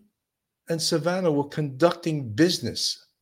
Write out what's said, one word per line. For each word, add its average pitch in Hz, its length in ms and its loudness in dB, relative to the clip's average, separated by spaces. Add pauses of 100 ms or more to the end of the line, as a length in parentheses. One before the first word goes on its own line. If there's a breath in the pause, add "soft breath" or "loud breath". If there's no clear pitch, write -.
(680)
and 165 140 -2
Savannah 175 500 0
were 143 160 0
conducting 151 800 0
business 117 800 0 (160)